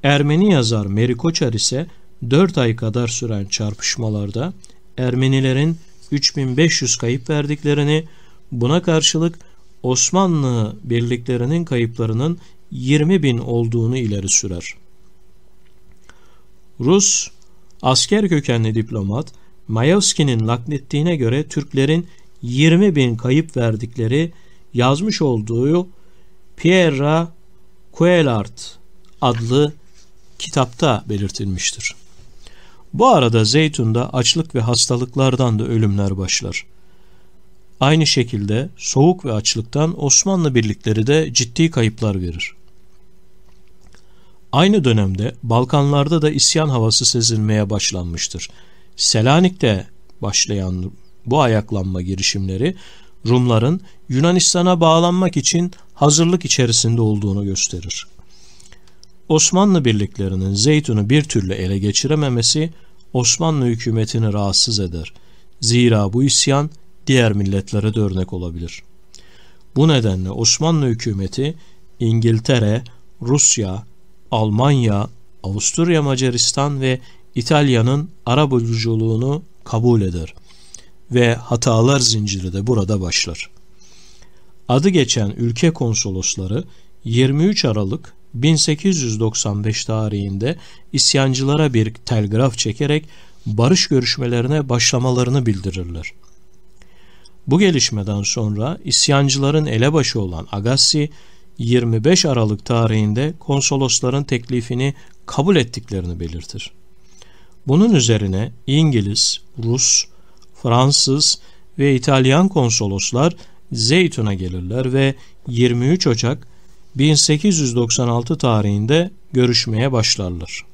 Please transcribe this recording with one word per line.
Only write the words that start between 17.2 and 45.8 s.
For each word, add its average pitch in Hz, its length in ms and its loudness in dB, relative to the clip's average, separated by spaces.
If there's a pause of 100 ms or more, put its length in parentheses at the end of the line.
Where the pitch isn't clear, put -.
asker 196 460 2
kökenli 117 460 2
diplomat 110 580 -4 (360)
Mayevski'nin 127 760 2
naklettiğine 143 720 -2
göre 135 320 0
Türklerin 151 580 0 (360)
yirmi 160 540 4
bin 123 200 2
kayıp 139 400 0
verdikleri 117 760 -2 (420)
yazmış 147 480 0
olduğu 127 680 0 (680)
Pierre 160 680 2 (680)
Coelart 151 840 0 (420)
adlı 127 520 0 (680)
kitapta 123 680 -2
belirtilmiştir. 98 840 -6 (1000)
Bu 233 160 4
arada 120 360 4
Zeytun'da 127 680 0
açlık 160 400 -2
ve 127 60 0
hastalıklardan 123 1000 0
da 107 60 -2
ölümler 101 540 0
başlar. - 480 -6 (1120)
Aynı 151 260 4
şekilde 117 720 -2
soğuk 175 480 2
ve 127 80 -4
açlıktan 117 720 -2
Osmanlı 160 500 2
birlikleri 110 520 0
de 151 260 2
ciddi 160 380 0
kayıplar 107 500 -2
verir. 82 340 -8 (2000)
Aynı 180 320 4
dönemde 104 580 0
Balkanlarda 143 800 2